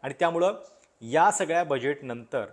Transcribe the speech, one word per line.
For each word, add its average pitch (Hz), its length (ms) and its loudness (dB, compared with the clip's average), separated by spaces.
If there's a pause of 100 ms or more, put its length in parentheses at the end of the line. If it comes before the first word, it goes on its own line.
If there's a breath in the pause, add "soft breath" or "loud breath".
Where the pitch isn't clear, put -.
आणि 139 160 -8
त्यामुळं 175 340 2 (480 loud breath)
या 156 300 4
सगळ्या 175 320 0
बजेटनंतर 131 880 -4